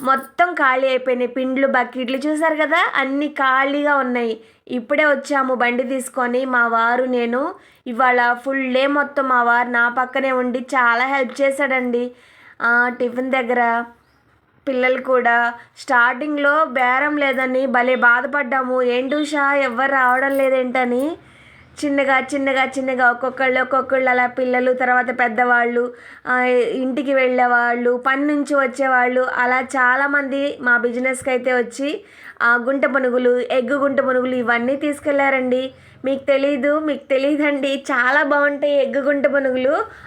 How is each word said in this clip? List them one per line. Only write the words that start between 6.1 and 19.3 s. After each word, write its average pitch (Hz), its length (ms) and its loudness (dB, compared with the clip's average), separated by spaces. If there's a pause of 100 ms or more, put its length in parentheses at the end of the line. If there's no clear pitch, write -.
మా 240 240 0
వారు 233 360 0
నేను. 254 500 -2 (320)
ఇవాళ 247 580 2
ఫుల్ 269 300 -2
డే 262 120 2
మొత్తం 285 420 -2
మా 247 140 2
వారు 240 260 2
నా 240 200 2
పక్కనే 254 440 -2
ఉండి 247 260 -2
చాలా 247 480 0
హెల్ప్ 269 340 -2
చేశాడండి. 254 720 0 (520)
ఆ, 240 260 2
టిఫిన్ 247 440 -4
దగ్గర 240 520 0 (840)
పిల్లలు 254 320 0
కూడా 240 540 2 (240)
స్టార్టింగ్లో 285 840 2
బేరం 262 520 0
లేదని 262 500 0
భలే 247 280 2
బాధపడ్డాము. 254 880 2
"ఏంటి 247 340 0
ఉషా, 285 380 0